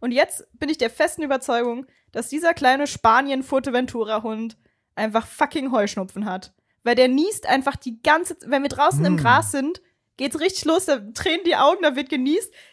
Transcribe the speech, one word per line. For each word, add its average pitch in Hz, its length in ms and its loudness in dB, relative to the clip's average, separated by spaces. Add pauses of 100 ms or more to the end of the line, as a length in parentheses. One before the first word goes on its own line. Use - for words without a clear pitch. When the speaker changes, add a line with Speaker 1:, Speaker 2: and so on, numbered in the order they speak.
Speaker 1:
Und 240 120 -2
jetzt 285 340 0 (120)
bin 294 100 -4
ich 311 100 -2
der 233 120 0
festen 302 320 -2
Überzeugung, 254 640 -2 (280)
dass - 160 -6
dieser 330 260 0
kleine 277 320 2
Spanien-Fuerteventura-Hund 233 1700 0 (380)
einfach 220 320 -2
fucking 277 460 -2
Heuschnupfen 202 520 -2
hat. 185 280 -8 (320)
Weil 240 100 2
der 254 140 6
niest 311 400 0
einfach 269 280 0
die 226 260 -12
ganze 320 360 0
Z-, - 120 -16
wenn 277 120 2
wir 285 60 -2
draußen 302 360 2
im 294 120 2
Speaker 2:
Hm. - 60 -2
Speaker 1:
Gras 277 280 4
sind, 294 300 -4 (360)
geht's 285 220 -4
richtig 370 280 -2
los, 330 180 2
da 277 140 0 (160)
tränen 339 320 -2
die 320 100 2
Augen, 349 260 4
da 294 140 2
wird 277 140 -4
genießt. 294 420 -2 (200)